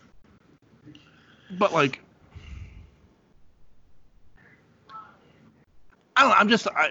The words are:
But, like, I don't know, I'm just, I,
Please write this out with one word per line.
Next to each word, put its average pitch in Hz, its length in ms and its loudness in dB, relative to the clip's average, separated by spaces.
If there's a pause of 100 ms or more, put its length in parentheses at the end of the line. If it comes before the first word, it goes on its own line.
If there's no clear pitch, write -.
(1500)
But, 190 240 -2
like, 143 260 0 (4000)
I 262 60 6
don't 269 80 4
know, 190 60 4
I'm 202 120 4
just, 226 200 2
I, 151 220 -2